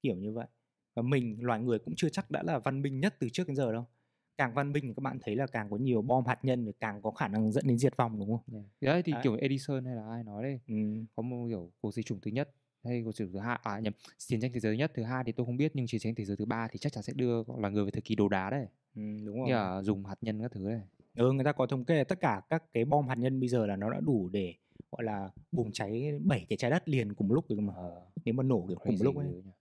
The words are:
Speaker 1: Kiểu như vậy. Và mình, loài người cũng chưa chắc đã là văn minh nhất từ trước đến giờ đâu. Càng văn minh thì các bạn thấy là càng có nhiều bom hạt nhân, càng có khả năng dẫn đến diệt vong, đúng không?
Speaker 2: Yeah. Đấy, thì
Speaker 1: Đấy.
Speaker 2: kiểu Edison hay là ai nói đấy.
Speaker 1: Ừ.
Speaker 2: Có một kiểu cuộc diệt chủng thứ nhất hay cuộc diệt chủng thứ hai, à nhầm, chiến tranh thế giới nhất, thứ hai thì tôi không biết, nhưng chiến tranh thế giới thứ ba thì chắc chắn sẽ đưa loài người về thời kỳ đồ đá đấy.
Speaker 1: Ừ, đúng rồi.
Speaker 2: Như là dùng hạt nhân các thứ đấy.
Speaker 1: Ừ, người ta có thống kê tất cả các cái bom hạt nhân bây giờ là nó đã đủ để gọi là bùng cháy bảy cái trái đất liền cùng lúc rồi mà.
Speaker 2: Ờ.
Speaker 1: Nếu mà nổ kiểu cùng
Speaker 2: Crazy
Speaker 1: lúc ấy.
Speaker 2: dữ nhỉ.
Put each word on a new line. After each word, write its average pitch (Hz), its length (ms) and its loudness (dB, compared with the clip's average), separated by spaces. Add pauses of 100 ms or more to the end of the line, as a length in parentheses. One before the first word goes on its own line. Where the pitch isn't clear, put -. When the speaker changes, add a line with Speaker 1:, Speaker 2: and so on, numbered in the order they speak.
Speaker 1:
Kiểu 120 120 2
như 98 160 -6
vậy. 117 160 -6 (480)
Và 117 60 -2
mình, 120 400 0
loài 120 180 2
người 120 200 2
cũng - 180 -6
chưa 160 120 2
chắc - 220 -4
đã 147 120 -2
là 165 160 0
văn 135 220 0
minh 139 180 -2
nhất 135 200 2
từ 123 100 0
trước 180 180 -2
đến 143 80 -2
giờ 131 180 2
đâu. 117 120 -4 (520)
Càng 131 160 0
văn 143 180 0
minh 143 160 0
thì 113 100 -6
các 135 40 -6
bạn 135 200 -4
thấy - 140 -2
là 131 120 0
càng 110 220 -2
có 104 80 -2
nhiều 123 240 4
bom 123 240 4
hạt 120 200 2
nhân, 123 340 2
càng 104 220 -4
có 107 100 -2
khả 120 160 -2
năng 107 240 2
dẫn 143 160 2
đến 120 100 4
diệt 127 200 4
vong, 113 220 0
đúng 98 180 -4
không? 117 160 -10
Speaker 2:
Yeah. 107 120 -12 (160)
Đấy, 160 220 4
thì 165 80 0
Speaker 1:
Đấy. 123 120 0
Speaker 2:
kiểu 120 180 4
Edison 135 440 -2
hay 127 100 -6
là 110 140 -8
ai 117 140 -6
nói 107 200 -8
đấy. 135 240 -4
Speaker 1:
Ừ. 113 80 -4 (400)
Speaker 2:
Có 110 80 -4
một 123 260 -4
kiểu 87 220 -6 (100)
cuộc 104 120 -2
diệt 113 120 -2
chủng 101 160 -4
thứ 107 100 -4
nhất 135 180 -2 (340)
hay 120 220 -2
cuộc 113 100 -4
diệt 110 120 -2
chủng 87 60 -10
thứ 98 60 -6
hai, 120 240 -2
à 104 160 -4
nhầm, 107 140 -2 (240)
chiến 113 240 -2
tranh 123 120 -2
thế 123 60 -2
giới 107 180 2
nhất, 151 180 0
thứ 117 80 -2
hai 127 200 -2
thì 120 80 -4
tôi 120 140 -2
không 120 120 -4
biết, 151 180 2
nhưng 127 120 0
chiến 117 140 0
tranh 113 140 -2
thế 107 100 -4
giới 101 120 -2
thứ 104 80 -2
ba 113 260 -2
thì - 80 -10
chắc 147 140 -2
chắn 107 100 -6
sẽ 135 120 -6
đưa 120 280 2 (140)
loài 101 160 0
người 104 120 2
về 101 60 -2
thời 110 100 -2
kỳ 110 140 -2
đồ 104 140 6
đá 95 200 2
đấy. 127 180 -2 (280)
Speaker 1:
Ừ, 107 60 -8 (240)
đúng 104 120 -6
rồi. 127 100 0
Speaker 2:
Như 127 60 4
là 95 280 0
dùng 98 240 0
hạt 95 160 -8
nhân 110 200 -2
các 120 100 -4
thứ 98 180 -4
đấy. 113 120 -4 (340)
Speaker 1:
Ừ, 123 160 6
người 135 140 2
ta 147 60 4
có 135 160 2
thống 127 180 -2
kê 156 180 4
tất 180 160 -2
cả 107 300 2
các 160 140 0 (100)
cái 117 120 4
bom 147 220 2
hạt 127 80 0
nhân 131 240 2
bây 127 100 2
giờ 120 160 4
là 101 100 0
nó 101 140 -2
đã 131 100 -2
đủ 107 340 2
để 92 200 0 (380)
gọi - 120 -6
là 101 260 -2 (220)
bùng 113 200 0
cháy 110 520 -2
bảy 139 260 4
cái 104 80 0
trái 127 140 2
đất 165 180 2
liền 117 240 2
cùng 101 180 2
lúc 151 180 4
rồi 104 120 0
mà. 101 140 0
Speaker 2:
Ờ. 87 260 -10 (240)
Speaker 1:
Nếu 117 80 2
mà 131 100 2
nổ 120 240 4
kiểu 90 100 -2
cùng - 180 2
Speaker 2:
Crazy 95 80 2
Speaker 1:
lúc 135 140 4
ấy. 143 100 -2
Speaker 2:
dữ 90 60 -4 (120)
nhỉ. 98 160 -18